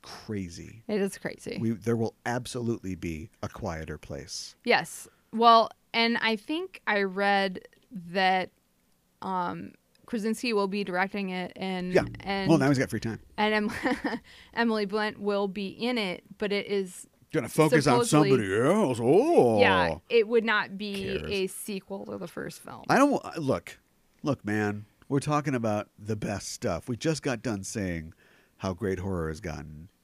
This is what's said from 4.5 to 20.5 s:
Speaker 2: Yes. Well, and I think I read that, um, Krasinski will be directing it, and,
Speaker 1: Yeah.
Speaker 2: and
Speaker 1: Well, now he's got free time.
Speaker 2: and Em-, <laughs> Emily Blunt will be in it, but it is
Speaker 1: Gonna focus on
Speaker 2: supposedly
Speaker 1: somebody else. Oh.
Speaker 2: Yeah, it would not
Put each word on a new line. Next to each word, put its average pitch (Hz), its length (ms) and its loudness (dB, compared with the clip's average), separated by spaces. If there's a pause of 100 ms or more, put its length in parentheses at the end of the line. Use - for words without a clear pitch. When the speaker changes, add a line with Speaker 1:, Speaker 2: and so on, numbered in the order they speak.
Speaker 2:
Yes. 185 440 -2 (260)
Well, 226 360 8 (240)
and 233 240 2
I 220 180 0
think 320 520 -6
I 202 160 2
read 196 580 0 (500)
that, 185 400 2 (720)
um, 185 500 -6 (340)
Krasinski 220 480 -2
will 202 140 2
be 202 160 -2
directing 190 460 -2
it, 180 260 -6
and, 185 380 -6
Speaker 1:
Yeah. 165 100 6 (180)
Speaker 2:
and 196 280 -4
Speaker 1:
Well, 160 100 6
now 135 100 4
he's 139 80 4
got 131 120 0
free 110 100 -2
time. 113 200 -6 (180)
Speaker 2:
and 214 160 2
Em-, 226 680 -2 (160)
<laughs> - 180 -20
Emily 220 320 2
Blunt 214 340 -2
will 202 280 0
be 196 200 -6
in 240 300 -4
it, 190 260 -4 (140)
but 208 140 -2
it 202 160 -2
is 196 400 -4 (260)
Speaker 1:
Gonna 135 160 -2
focus 156 380 6
on 120 180 6
Speaker 2:
supposedly 147 240 6
Speaker 1:
somebody 110 320 4
else. 143 400 2
Oh. 147 580 6
Speaker 2:
Yeah, 160 360 6 (140)
it 220 180 4
would 226 180 2
not 202 320 -2